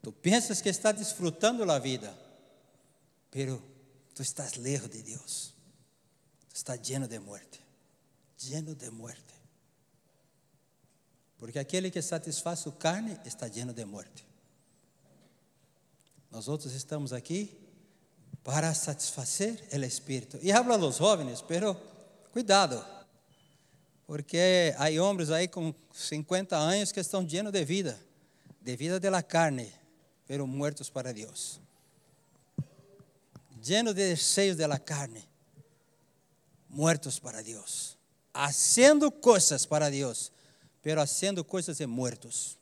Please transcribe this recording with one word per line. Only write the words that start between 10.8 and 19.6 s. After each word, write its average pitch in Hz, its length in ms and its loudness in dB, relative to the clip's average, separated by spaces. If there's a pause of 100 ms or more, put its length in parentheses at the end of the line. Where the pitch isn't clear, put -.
Porque 120 220 -10
aquel 185 320 -4
que 170 100 -4
satisfaz 165 580 -6
su 147 160 -10
carne 190 480 -2
está - 240 -12
lleno 117 240 -8
de 113 140 -10
muerte. 98 360 -16 (2000)
Nosotros 131 440 -8
estamos 135 380 -8
aquí 175 440 -6 (840)
para 156 320 0
satisfacer 160 960 -4